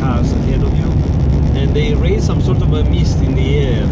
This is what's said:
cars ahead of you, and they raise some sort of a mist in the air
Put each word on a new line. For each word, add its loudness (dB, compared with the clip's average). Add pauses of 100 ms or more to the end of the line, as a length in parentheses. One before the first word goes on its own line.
cars 0
ahead 0
of 0
you, -2 (680)
and 0
they 0
raise 0
some 0
sort 0
of 2
a 0
mist 0
in 0
the 0
air 0